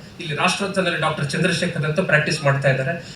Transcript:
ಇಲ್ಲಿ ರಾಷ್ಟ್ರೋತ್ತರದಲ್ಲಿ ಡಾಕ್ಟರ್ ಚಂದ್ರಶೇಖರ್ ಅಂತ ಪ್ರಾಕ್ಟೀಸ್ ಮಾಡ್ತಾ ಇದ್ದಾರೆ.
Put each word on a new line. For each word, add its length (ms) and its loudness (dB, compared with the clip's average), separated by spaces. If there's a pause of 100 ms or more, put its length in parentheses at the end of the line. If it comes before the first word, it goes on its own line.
(220)
ಇಲ್ಲಿ 140 -6
ರಾಷ್ಟ್ರೋತ್ತರದಲ್ಲಿ 680 0
ಡಾಕ್ಟರ್ 300 0
ಚಂದ್ರಶೇಖರ್ 540 0
ಅಂತ 140 0
ಪ್ರಾಕ್ಟೀಸ್ 440 2
ಮಾಡ್ತಾ 280 4
ಇದ್ದಾರೆ. 340 -2 (100)